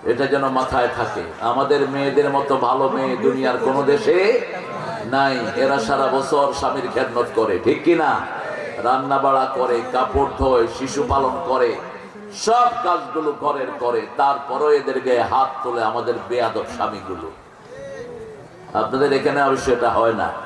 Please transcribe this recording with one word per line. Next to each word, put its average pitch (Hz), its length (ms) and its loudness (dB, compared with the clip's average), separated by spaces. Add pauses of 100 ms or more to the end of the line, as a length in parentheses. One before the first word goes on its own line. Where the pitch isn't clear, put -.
এটা 123 220 0
যেন 135 220 2
মাথায় 131 480 2
থাকে। 117 260 -4 (180)
আমাদের 135 480 2
মেয়েদের 139 420 2
মতো 139 260 2
ভালো 131 320 2
মেয়ে 131 280 0
দুনিয়ার 131 420 0
কোনো 135 240 2
দেশে 175 580 4 (720)
নাই। 135 280 2 (180)
এরা 135 220 2
সারা 135 280 0
বছর 135 460 2
স্বামীর 127 420 -2
খেদমত 117 400 0
করে, 101 300 2
ঠিক 151 200 2
কি 170 100 6
না? 139 260 2 (640)
রান্না 139 340 2
বাড়া 135 360 2
করে, 120 260 0 (120)
কাপড় 131 460 0
ধোয়, 127 280 4 (120)
শিশু 135 300 -2
পালন 139 400 0
করে, 123 280 2 (600)
সব 240 320 4 (160)
কাজগুলো 156 560 -2
ঘরের 143 260 -2 (140)
করে, 117 260 0 (100)
তারপরও 139 540 2
এদের 131 300 2
গায়ে 123 220 2
হাত 131 260 2 (140)
তোলে 120 220 -2
আমাদের 113 300 -2 (140)
বেয়াদব 113 360 -2 (100)
স্বামীগুলো। 95 560 -6 (1500)
আপনাদের 131 340 0
এখানে 139 300 2
অবশ্য 135 280 2
এটা 120 200 2
হয় 113 220 2
না। 95 200 -2 (140)